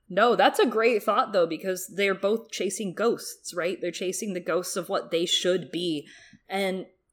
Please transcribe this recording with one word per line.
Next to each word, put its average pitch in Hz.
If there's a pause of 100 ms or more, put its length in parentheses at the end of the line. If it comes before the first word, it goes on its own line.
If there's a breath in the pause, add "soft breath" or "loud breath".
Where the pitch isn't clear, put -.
No, 208
that's 190
a 427
great 220
thought, 220
though, 180
because 180
they're 196
both 208
chasing 190
ghosts, -
right? 175
They're 175
chasing 180
the 175
ghosts 175
of 175
what 196
they 170
should 175
be. 160 (400 soft breath)
And, 190 (260)